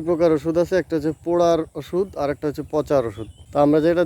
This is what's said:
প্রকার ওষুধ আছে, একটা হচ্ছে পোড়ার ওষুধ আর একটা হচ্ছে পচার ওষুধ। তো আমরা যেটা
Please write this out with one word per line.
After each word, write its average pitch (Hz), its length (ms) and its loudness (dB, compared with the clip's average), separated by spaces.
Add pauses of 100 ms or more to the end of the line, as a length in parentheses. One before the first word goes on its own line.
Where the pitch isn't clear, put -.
প্রকার 170 240 2
ওষুধ 156 260 0
আছে, 175 240 0
একটা - 140 -6
হচ্ছে 156 160 -2 (140)
পোড়ার 170 340 2 (160)
ওষুধ 180 320 -4 (140)
আর 143 120 -2
একটা - 140 -8
হচ্ছে 143 240 -6
পচার 147 380 0
ওষুধ। 104 180 -12 (240)
তো - 80 -6
আমরা 147 220 4
যেটা 170 240 2